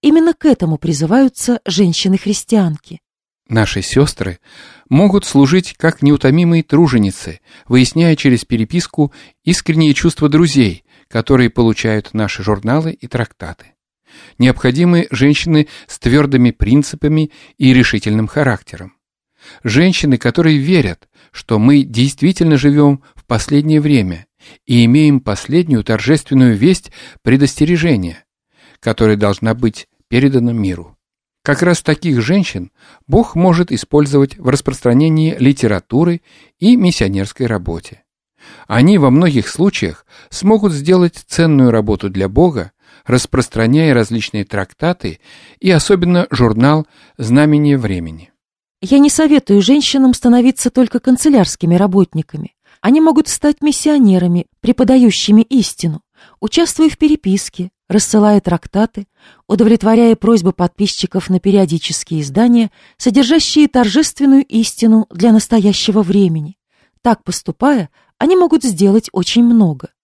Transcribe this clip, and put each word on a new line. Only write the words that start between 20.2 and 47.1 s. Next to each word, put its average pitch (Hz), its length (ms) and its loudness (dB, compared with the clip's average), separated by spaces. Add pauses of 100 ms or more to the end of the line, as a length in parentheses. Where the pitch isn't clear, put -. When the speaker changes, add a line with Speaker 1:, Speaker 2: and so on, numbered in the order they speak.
Speaker 2:
верят, 135 520 -2 (220)
что - 280 -4
мы 139 240 4
действительно 139 760 0
живем 143 460 2 (100)
в - 120 -20
последнее 147 560 -2
время 104 440 -2 (400)
и 120 200 2
имеем 143 340 4
последнюю 131 640 -2
торжественную 127 720 0
весть 160 360 0 (300)
предостережения, 139 1000 -2 (560)
которая 107 380 0
должна 104 360 -2
быть 117 340 -6 (200)
передана 127 440 0
миру. 92 460 -8 (460)
Как 143 200 -2
раз 175 180 0
таких 151 400 -4
женщин 123 500 -4 (360)
Бог 208 280 -2
может 175 360 0
использовать 139 640 -2
в 127 120 -6
распространении 151 880 0
литературы 131 840 0 (380)
и 226 160 4
миссионерской 113 720 -2
работе. 90 560 -8 (640)
Они 143 300 2
во 143 120 2
многих 143 380 2
случаях - 580 -4 (240)
смогут 208 440 0
сделать 170 540 0
ценную 143 440 2
работу 107 380 -2
для 95 180 -4
Бога, 120 460 -2 (320)
распространяя 127 880 0
различные 110 520 -4
трактаты 101 720 -8 (400)
и 185 120 0
особенно 175 580 0
журнал 127 560 0 (320)